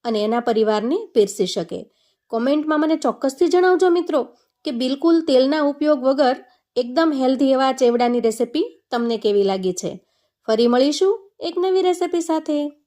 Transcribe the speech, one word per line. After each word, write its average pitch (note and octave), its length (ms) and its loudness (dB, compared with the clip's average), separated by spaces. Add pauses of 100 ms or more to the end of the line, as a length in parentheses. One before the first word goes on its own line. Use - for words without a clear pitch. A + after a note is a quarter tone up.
અને A3+ 220 -2
એના A#3 220 -2
પરિવારને A3 500 0 (140)
પીરસી G3+ 420 0
શકે. F3 260 -8 (520)
કોમેન્ટમાં D4 500 -2
મને D#4 160 0
ચોક્કસથી C#4 540 -2
જણાવજો F4+ 380 2
મિત્રો E4+ 300 0 (440)
કે D4+ 80 -6
બિલકુલ C4+ 440 0 (120)
તેલના C#4 360 2
ઉપયોગ C#4+ 420 0
વગર C4+ 320 2 (380)
એકદમ B3+ 420 0
હેલ્ધી C4 380 2
એવા C4+ 180 2
ચેવડાની A#3+ 520 2
રેસિપી A#3 400 -2 (240)
તમને A#3 280 -2
કેવી G3+ 320 2
લાગી F#3 300 -2
છે. G3 100 -6 (580)
ફરી A3+ 200 2
મળીશું D4 460 2 (340)
એક F4 100 -8
નવી F#4 280 0
રેસિપી F4 420 -2
સાથે. D#4 300 -2 (280)